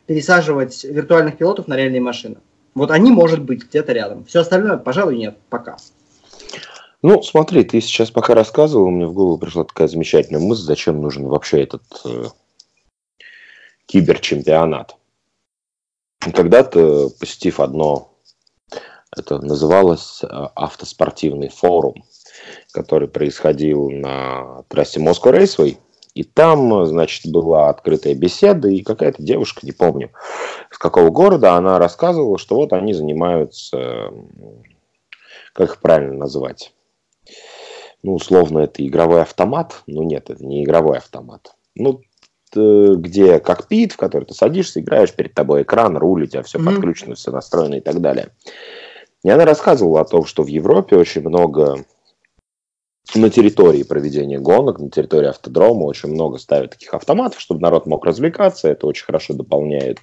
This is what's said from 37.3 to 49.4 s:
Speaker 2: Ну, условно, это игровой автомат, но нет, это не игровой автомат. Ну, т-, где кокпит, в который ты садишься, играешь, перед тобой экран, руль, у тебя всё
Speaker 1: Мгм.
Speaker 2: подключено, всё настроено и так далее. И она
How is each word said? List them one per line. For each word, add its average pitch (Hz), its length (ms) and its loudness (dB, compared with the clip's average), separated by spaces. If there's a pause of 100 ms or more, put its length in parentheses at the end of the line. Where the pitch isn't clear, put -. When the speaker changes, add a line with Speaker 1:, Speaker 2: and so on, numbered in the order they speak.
Speaker 2:
Ну, 95 120 -4
условно, 80 460 2
это 71 260 -4
игровой 82 360 4
автомат, 135 640 -4
но 76 160 -6
нет, 76 260 -6
это - 140 -18
не 71 200 -6
игровой 78 340 2
автомат. - 560 -20 (200)
Ну, 131 260 -4 (520)
т-, 104 420 6
где 87 460 4
кокпит, 208 520 0
в - 40 -20
который - 280 -4
ты - 100 -18
садишься, 170 460 -2
играешь, - 320 2
перед - 220 -8
тобой 71 280 0
экран, 101 340 0
руль, 82 260 0
у 67 40 -2
тебя 65 180 -8
всё - 160 -10
Speaker 1:
Мгм. 175 140 0
Speaker 2:
подключено, 175 420 -6
всё - 160 -10
настроено 73 420 -4
и 65 60 -6
так 80 200 -4
далее. 65 280 -2 (960)
И 92 60 2
она 156 140 6